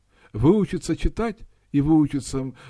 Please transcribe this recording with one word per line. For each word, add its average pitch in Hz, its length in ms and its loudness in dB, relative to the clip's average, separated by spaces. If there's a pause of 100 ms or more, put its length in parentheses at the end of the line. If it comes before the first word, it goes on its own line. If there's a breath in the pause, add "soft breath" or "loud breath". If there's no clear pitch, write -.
(320 soft breath)
Выучиться 165 640 2
читать - 440 -4 (320)
и 143 80 2
выучиться 143 580 0
м-, 131 160 -8 (160 loud breath)